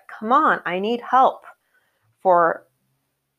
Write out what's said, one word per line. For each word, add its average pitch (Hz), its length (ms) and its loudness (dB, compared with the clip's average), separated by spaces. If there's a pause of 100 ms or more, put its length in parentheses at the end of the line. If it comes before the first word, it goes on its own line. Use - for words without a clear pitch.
"Come - 240 -10
on, 262 340 2
I 175 120 -6
need 226 240 -6
help - 440 0 (760)
for, 175 460 0 (720)